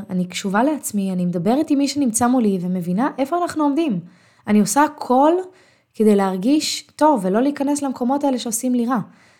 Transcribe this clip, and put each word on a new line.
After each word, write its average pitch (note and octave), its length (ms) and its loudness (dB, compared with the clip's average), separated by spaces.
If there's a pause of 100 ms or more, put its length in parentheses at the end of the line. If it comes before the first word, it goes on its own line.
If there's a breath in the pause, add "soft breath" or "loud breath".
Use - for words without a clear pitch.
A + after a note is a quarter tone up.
(100)
אני F3+ 140 -2
קשובה G3 380 -2
לעצמי, G#3 500 -2
אני F3+ 140 -2
מדברת G#3 440 0
עם C#4 80 2
מי C#4 100 0
שנמצא C4 380 0
מולי A3+ 340 2
ומבינה F3+ 580 -2
איפה E4 240 -2
אנחנו D#4 220 -2
עומדים. C#4 360 0 (460 loud breath)
אני G#3 140 4
עושה G#3 240 2
הכל C#4 480 2 (640 soft breath)
כדי G#3+ 220 4
להרגיש G3 800 0
טוב D4 280 4
ולא F#3+ 160 0
להיכנס C#4+ 420 -2
למקומות C4+ 420 -2
האלה C4 140 0
שעושים B3 360 -4
לי A#3 120 0
רע. B3 120 0 (420 soft breath)